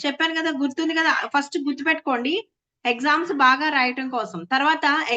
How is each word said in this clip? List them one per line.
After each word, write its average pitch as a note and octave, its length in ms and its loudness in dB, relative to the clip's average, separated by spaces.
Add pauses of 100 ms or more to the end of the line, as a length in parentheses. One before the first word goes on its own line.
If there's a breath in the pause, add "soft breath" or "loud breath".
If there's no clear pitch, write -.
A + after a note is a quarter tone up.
చెప్పాను D#4+ 280 -2
కదా, D#4+ 160 -2 (120)
గుర్తుంది D#4 320 -2
కదా, D#4+ 180 2 (220)
ఫస్ట్ C#4+ 320 -2
గుర్తుపెట్టుకోండి, C#4+ 840 -2 (380)
ఎగ్జామ్స్ D4 460 0
బాగా C#4 360 4
రాయటం C4 480 0
కోసం. F#3+ 280 -6
తర్వాత D4 640 2 (100)